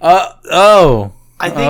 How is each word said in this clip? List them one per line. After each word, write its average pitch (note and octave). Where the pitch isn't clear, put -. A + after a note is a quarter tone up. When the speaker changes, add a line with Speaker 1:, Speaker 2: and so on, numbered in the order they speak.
Speaker 1:
Uh, F3
oh. E3
Speaker 2:
I F3
think D3